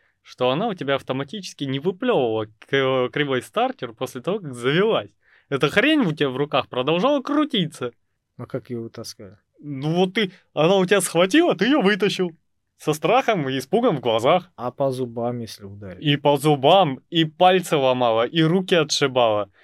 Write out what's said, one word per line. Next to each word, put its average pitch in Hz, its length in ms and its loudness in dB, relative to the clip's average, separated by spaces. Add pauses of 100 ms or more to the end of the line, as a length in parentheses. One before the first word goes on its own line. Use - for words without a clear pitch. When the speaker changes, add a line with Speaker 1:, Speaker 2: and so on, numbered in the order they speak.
(220)
Speaker 1:
что - 280 -2
она 165 160 -2
у 214 80 -4
тебя 139 220 -2
автоматически 139 680 -8
не 135 140 -4
выплёвывала 143 680 -2 (120)
к-, 131 540 0
кривой 139 300 -2
стартер 226 500 -4
после 127 280 -10
того, 190 200 -6
как 143 140 -12
завелась. 139 560 0 (400)
Эта 139 200 0
хрень 285 300 2
у 180 120 0
тебя 147 180 -2
в 127 60 -8
руках 139 320 -2
продолжала 180 540 0
крутиться. 214 680 -4 (460)
Speaker 2:
А 117 80 -12
как - 240 -10
её 117 120 -8
вытаскивали? 110 540 -16 (240)
Speaker 1:
Ну 147 340 -6
вот 185 200 0
ты, 208 180 -2 (220)
она 165 220 4
у 185 80 4
тебя 196 160 2
схватила, 220 540 2
ты 190 120 0
её 277 140 2
вытащил. 196 520 0 (460)
Со - 140 -2
страхом 180 560 0
и 135 100 -4
испугом 208 380 0
в 127 40 -4
глазах. 123 560 0
Speaker 2:
А 123 140 -6
по 135 200 -2
зубам, 123 480 -6
если 110 260 -14
ударить? 101 400 -16
Speaker 1:
И 143 140 2
по 143 180 2
зубам, 147 720 4
и 165 160 0
пальцы 180 520 2
ломала, 127 500 2
и 160 160 0
руки 185 320 2
отшибала. 127 720 2 (160)